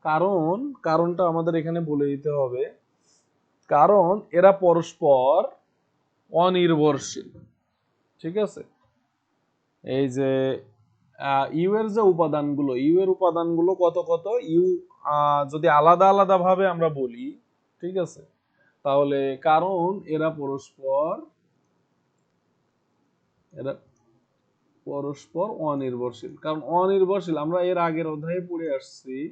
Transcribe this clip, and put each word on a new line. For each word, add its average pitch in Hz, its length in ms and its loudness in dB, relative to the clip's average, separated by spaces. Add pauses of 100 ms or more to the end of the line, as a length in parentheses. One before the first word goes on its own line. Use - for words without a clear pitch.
কারণ, 165 480 0 (320)
কারণটা 170 440 0
আমাদের 165 280 -2
এখানে 165 200 -4 (120)
বলে 143 220 0
দিতে 143 260 -6
হবে। 127 240 -2 (1120)
কারণ 180 380 6 (240)
এরা 185 140 8 (140)
পরস্পর 156 720 2 (1080)
অনির্ভরশীল। 165 880 0 (920)
ঠিক 170 140 -10 (100)
আছে? 151 160 -12 (1400)
এই 139 80 0 (100)
যে, 135 140 -2 (1000)
আহ, 139 160 0 (140)
ইউ 180 200 0
এর 220 160 -4
যে 226 60 2 (120)
উপাদানগুলো, 147 580 -2 (140)
ইউ 160 180 4
এর 185 120 0
উপাদানগুলো 170 560 0 (120)
কত 170 140 0 (120)
কত? 165 160 -2 (280)
ইউ, 180 120 4 (480)
আহ, 147 280 2 (100)
যদি 156 160 -2 (120)
আলাদা 175 340 6
আলাদা 196 320 4
ভাবে 190 180 2 (100)
আমরা 165 160 0 (120)
বলি, 123 240 -8 (560)
ঠিক 180 140 -10 (100)
আছে, - 160 -20 (640)
তাহলে 143 340 2 (300)
কারণ 175 400 0 (240)
এরা 156 160 -2 (120)
পরস্পর, 139 680 -4 (2500)
এরা 170 140 -8 (1160)
পরস্পর 143 580 -8 (220)
অনির্ভরশীল। 127 640 -6 (100)
কারণ 156 180 -6 (180)
অনির্ভরশীল 185 680 0
আমরা 175 140 -2 (100)
এর 180 80 0 (100)
আগের 165 260 -4
অধ্যায়ে 165 360 -6
পড়ে 165 180 -8 (100)
আসছি - 400 -14 (140)